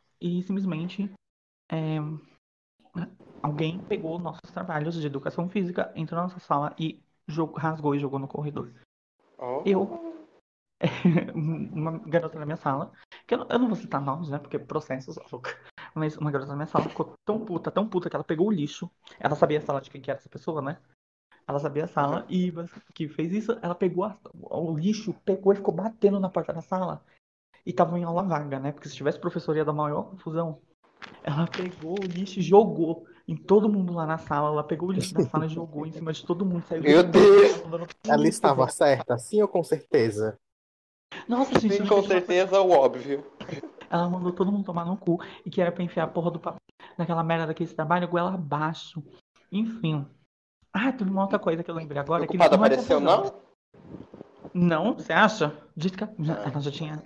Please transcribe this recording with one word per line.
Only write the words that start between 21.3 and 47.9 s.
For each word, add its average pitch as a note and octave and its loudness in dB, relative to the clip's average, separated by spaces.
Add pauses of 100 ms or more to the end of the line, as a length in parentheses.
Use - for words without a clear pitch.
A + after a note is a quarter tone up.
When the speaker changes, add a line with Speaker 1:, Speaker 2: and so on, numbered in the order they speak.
Speaker 1:
Ela C#3 -2
sabia D3 -2
a - -8
sala C#3+ 0
Speaker 2:
Uhum. - -16
Speaker 1:
e F3+ 0 (400)
que D#3 -6
fez D#3+ -4
isso, A3 -2
ela F3 -4
pegou F3 0
a, G3+ -8 (160)
o D#3+ -4
lixo, G3 -2 (120)
pegou G3 4
e - 4
ficou G3 0
batendo G3+ 0
na F#3 -2
porta E3 -2
da E3 -8
sala. F3 -4 (640)
E F3 -6
tava F3 4
em F3 -2
aula E3+ 0
vaga, D3 -2
né? C3+ -2
Porque - -16
se - -16
tivesse C#3+ -2
professor E3+ -2
ia D#3 0
dar D3+ 0
maior D3+ -2
confusão. E3 -6 (600)
Ela D#3 0
pegou F3 -8
o F#3+ -6
lixo F#3 -6
e - -2
jogou E3+ 4 (220)
em E3 -4
todo G3+ 4
mundo F#3 0
lá E3 -2
na D#3+ -2
sala. D3 0
Ela D3+ -2
pegou E3 -4
o - -2
lixo F#3 -2
da - 2
sala D#3 -2
e D#3+ -6
jogou D#3 -8
em D#3+ -10
cima D#3+ -8
de - -12
todo F3+ -2
mundo. F3 -2
Saiu D#3+ -4
Speaker 2:
Meu D3+ 10
Speaker 1:
gritando, F3 2
Speaker 2:
Deus! G3+ 10
Speaker 1:
mandando E3 -8
todo - -20
Speaker 3:
Ela D3 4
Speaker 1:
mundo D3+ 4
Speaker 3:
estava D3 4
Speaker 1:
correr. B2+ 2
Speaker 3:
certa, B2+ 2
sim G#3 0
ou G3+ 4
com F#3 0
certeza? A2+ 0 (880)
Speaker 1:
Nossa, B3 2
gente, G#3+ 2
Speaker 2:
Sim, G3+ 0
Speaker 1:
eu G3 -2
Speaker 2:
com G#3 6
Speaker 1:
juro G3 8
que G3 -4
Speaker 2:
certeza, F#3 4
o F#3 4
óbvio. C3+ 4 (640)
Speaker 1:
Ela F3 0
mandou F3+ -2
todo F#3 0
mundo G3+ -2
tomar E3+ -4
no F3+ -2
cu E3+ 0 (260)
e F3 -8
que F#3+ -2
era E3+ 2
pra F3 -6
enfiar E3+ -2
a D#3+ 0
porra E3 -2
do E3 -8
papel E3 -10 (380)
naquela E3 -2
merda E3 0
daquele D#3+ -4
trabalho E3+ 0